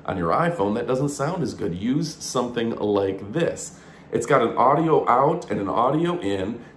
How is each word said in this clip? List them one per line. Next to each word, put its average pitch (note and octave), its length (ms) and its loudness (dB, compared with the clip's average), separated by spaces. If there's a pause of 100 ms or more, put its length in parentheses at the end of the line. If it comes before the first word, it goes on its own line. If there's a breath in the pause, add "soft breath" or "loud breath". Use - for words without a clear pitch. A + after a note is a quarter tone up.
on F#2 100 -4
your E2+ 140 -2
iPhone. G#2+ 460 0
That A#2+ 100 -4
doesn't C3 240 0
sound D#3 320 -4
as A2+ 140 -4
good. F2+ 180 -4
Use C3 400 -2 (100)
something A#2+ 520 -2
like G2 580 0
this. - 460 -4 (320 loud breath)
It's - 160 -2
got C3+ 160 4
an A2+ 120 0
audio D3 540 4
out C#3 400 2
and G#2+ 100 -2
an G2 80 -4
audio D3+ 520 0
in. G2 440 -4 (140 loud breath)